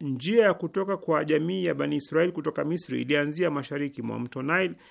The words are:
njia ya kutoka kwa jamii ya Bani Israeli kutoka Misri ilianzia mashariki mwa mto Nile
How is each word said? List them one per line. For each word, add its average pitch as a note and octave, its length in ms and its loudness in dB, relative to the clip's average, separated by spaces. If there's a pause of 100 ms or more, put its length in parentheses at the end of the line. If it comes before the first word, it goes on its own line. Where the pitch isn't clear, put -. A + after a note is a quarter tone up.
njia D#3 440 4
ya F#3+ 100 6
kutoka F#3+ 420 -2
kwa D#3 280 0
jamii E3 400 2
ya D#3+ 100 2
Bani C#3+ 220 0
Israeli D#3+ 360 0
kutoka D3 320 -4
Misri D3 380 -2
ilianzia D3 480 0
mashariki C#3+ 520 -6
mwa A2+ 160 -6
mto A#2+ 240 -6
Nile E3+ 320 0 (160)